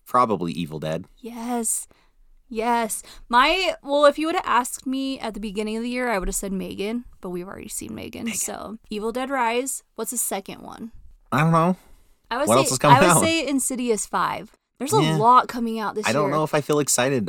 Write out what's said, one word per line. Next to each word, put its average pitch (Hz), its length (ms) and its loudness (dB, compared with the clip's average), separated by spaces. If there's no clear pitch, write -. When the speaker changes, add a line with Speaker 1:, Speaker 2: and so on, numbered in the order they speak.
Speaker 1:
Probably 101 460 2
Evil 78 280 -6
Dead. 78 240 -4
Speaker 2:
Yes. 233 680 -6
Yes. 233 540 -2
My, 311 540 2
well, 285 240 4
if 285 120 6
you 311 80 -2
would 339 80 0
have 370 120 -2
asked - 400 -2
me 269 340 -4
at 220 140 -8
the 214 60 -10
beginning 214 360 -4
of 226 80 -4
the 247 60 -4
year, 247 200 -2
I 208 80 0
would 185 80 -4
have 190 80 -2
said 196 180 -4
Megan, 196 520 -6
but 190 100 -10
we've 180 160 -8
already - 220 -14
seen - 260 -10
Megan. - 300 -12
Speaker 1:
Megan. 220 140 -6
Speaker 2:
So, - 400 -8
Evil 220 240 -6
Dead 254 180 -6
Rise. 254 540 -2
What's 220 160 -8
the 247 60 -6
second - 460 -6
one? - 280 -14
Speaker 1:
I 131 120 2
don't 165 100 4
know. 165 240 4
Speaker 2:
I 233 100 -4
would 277 100 0
Speaker 1:
What 110 60 6
Speaker 2:
say, 127 40 8
Speaker 1:
else 135 140 2
is 127 60 -2
coming 147 180 8
Speaker 2:
I 180 60 8
would 185 80 8
Speaker 1:
out? - 120 8
Speaker 2:
say 330 240 0
Insidious 247 580 -2
five. 165 460 -4
There's 285 120 -4
a - 80 4
Speaker 1:
Yeah. 160 180 4
Speaker 2:
lot 240 280 6
coming 233 320 -4
out 208 160 -6
this 214 140 -2
Speaker 1:
I 110 40 2
don't 147 120 2
Speaker 2:
year. 139 80 0
Speaker 1:
know 156 100 2
if 156 120 -2
I 156 60 4
feel 147 200 0
excited 127 480 0